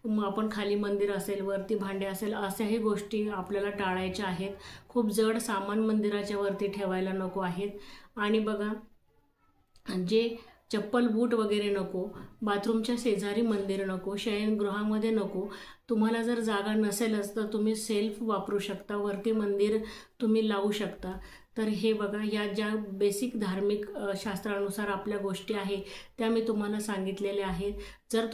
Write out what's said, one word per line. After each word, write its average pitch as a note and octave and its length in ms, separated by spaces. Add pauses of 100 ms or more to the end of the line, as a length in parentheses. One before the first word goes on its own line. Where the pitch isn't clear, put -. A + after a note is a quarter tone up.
मग G#3+ 140
आपण G#3+ 280
खाली G3+ 240
मंदिर G3+ 360
असेल, G3 300
वरती G3 340
भांडे G3 300
असेल, G3+ 280
अशाही G#3 440
गोष्टी G#3 520
आपल्याला G3+ 400
टाळायच्या F#3 560
आहेत. F#3 260 (380)
खूप A3+ 200
जड A3 280
सामान G#3 420
मंदिराच्या G#3 580
वरती G3 300
ठेवायला F#3+ 440
नको F#3+ 280
आहेत. F#3 300 (460)
आणि G#3+ 240
बघा, G#3 340 (1400)
जे A3+ 260 (360)
चप्पल, A#3+ 360
बूट A#3 260
वगैरे G#3 360
नको, F#3+ 480 (240)
बाथरूमच्या A3 560
शेजारी G3+ 440
मंदिर G3 440
नको, F#3+ 300
शयनगृहामध्ये G#3+ 960
नको. G#3 400 (380)
तुम्हाला A3+ 320
जर A#3 180
जागा G#3+ 340
नसेलच G#3+ 640
तर G#3+ 180
तुम्ही A3 220
सेल्फ G#3+ 460
वापरू G3+ 380
शकता, G3 360
वरती G3+ 360
मंदिर G#3 460 (440)
तुम्ही A3 280
लावू G3+ 220
शकता. F#3 480 (380)
तर A3 60
हे G#3+ 300
बघा, G#3 300 (100)
या G#3 140
ज्या G#3+ 220 (220)
बेसिक G3+ 480
धार्मिक, G3+ 560
अ, G3+ 200
शास्त्रानुसार G3+ 720
आपल्या G3+ 300
गोष्टी G3 360
आहे G3 280 (360)
त्या A3+ 120
मी A3+ 180
तुम्हाला G#3 320
सांगितलेल्या G3 680
आहेत. F#3+ 260 (380)
जर A3+ 220